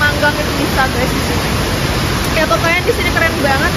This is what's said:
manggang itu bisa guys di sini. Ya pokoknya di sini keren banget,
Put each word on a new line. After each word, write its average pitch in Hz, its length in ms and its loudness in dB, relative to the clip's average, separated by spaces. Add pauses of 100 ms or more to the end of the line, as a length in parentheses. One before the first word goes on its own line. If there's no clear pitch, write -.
manggang 294 360 2
itu 294 160 -2 (120)
bisa 277 240 0
guys 247 240 0
di - 160 -2
sini. - 220 -2 (880)
Ya 311 100 2
pokoknya 330 380 2
di 466 100 2
sini 359 160 0
keren 330 220 2 (100)
banget, 285 320 2